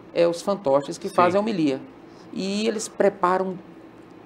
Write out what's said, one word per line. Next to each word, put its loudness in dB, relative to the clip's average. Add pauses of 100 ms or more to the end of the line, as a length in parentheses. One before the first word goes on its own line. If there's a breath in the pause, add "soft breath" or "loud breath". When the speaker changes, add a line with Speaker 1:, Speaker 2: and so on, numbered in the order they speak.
(140)
Speaker 1:
é 4
os -2
fantoches 0
que -10
Speaker 2:
Sim. -14
Speaker 1:
fazem 4
a 2
homilia. 0 (520 loud breath)
E -4
eles -4
preparam 0 (680)